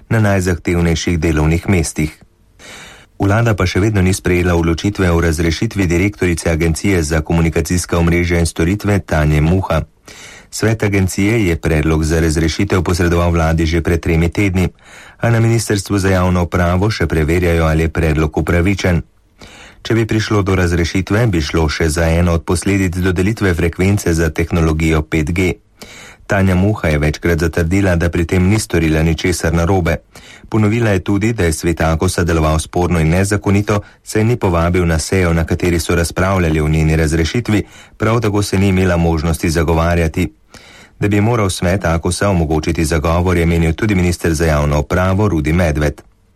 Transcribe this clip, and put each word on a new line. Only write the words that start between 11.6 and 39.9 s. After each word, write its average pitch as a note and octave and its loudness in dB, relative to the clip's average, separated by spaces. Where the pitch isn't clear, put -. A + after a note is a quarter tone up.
za D#2+ 0
razrešitev E2 0
posredoval E2+ 0
vladi E2 0
že D#2+ 0
pred E2+ 0
tremi E2 0
tedni, F#2 0
a A#2 0
na A2+ 2
Ministrstvu G#2+ 0
za F#2+ 2
javno F2+ 2
upravo F2+ 0
še E2+ -4
preverjajo, E2 0
ali D#2+ 2
je D#2+ -2
predlog D#2 0
upravičen. F2 0
Če - -2
bi A2+ 2
prišlo G#2+ 0
do F#2+ 0
razrešitve, F2+ 0
bi E2+ 0
šlo D#2+ 0
še E2 -2
za E2 0
eno E2+ 2
od - -8
posledic F#2+ 0
dodelitve F#2 0
frekvence F2 0
za E2 0
tehnologijo D#2+ 0
pet D#2 -2
G. F2+ 0
Tanja G2 2
Muha G2 0
je D#2 0
večkrat D#2 0
zatrdila, F2 0
da E2+ 0
pri E2+ 0
tem F2+ 0
ni G#2+ 2
storila D#2+ 0
ničesar E2 0
narobe. E2+ 0
Ponovila A2 0
je F#2 0
tudi, G#2 0
da G2+ 0
je D#2+ 0
svet E2 -2
Akosa E2 0
deloval D#2+ 2
sporno F2 -2
in D#2 2
nezakonito, G2 0
saj G#2+ -2
ni A#2 2
povabil F2 0
na D#2+ 0
sejo, F2+ 0
na E2 0
kateri F2 0
so F2 -2
razpravljali E2+ 0
o D2+ 0
njeni D#2 2
razrešitvi, E2 0
prav A2 0
tako G#2 0
se G2 -2
ni G2 2
imela F#2 2
možnosti E2 0
zagovarjati. E2 0